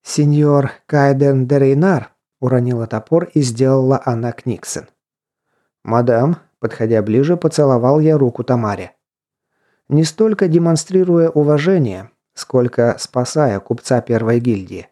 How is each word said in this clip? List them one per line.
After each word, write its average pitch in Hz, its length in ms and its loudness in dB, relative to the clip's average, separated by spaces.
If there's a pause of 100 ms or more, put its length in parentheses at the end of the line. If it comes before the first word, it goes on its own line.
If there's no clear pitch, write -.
«Сеньор 147 680 0 (160)
Кайден 139 580 2
де 139 140 0
Рейнар», 139 520 2 (280)
уронила 123 480 -2
топор 160 380 -2 (100)
и 151 60 4
сделала 131 640 2
она 117 260 -4
книксон. - 560 -8 (960)
«Мадам», 123 540 0 (220)
подходя 113 420 -2
ближе, 135 360 0
поцеловал 139 600 2
я 156 180 2
руку 123 260 0
Тамаре. 104 500 -4 (960)
Не 151 160 2
столько 208 440 0
демонстрируя 170 840 2
уважение, 147 800 0 (240)
сколько 120 680 0
спасая 123 600 -2
купца - 420 -4
первой 113 380 0
гильдии. 98 520 -6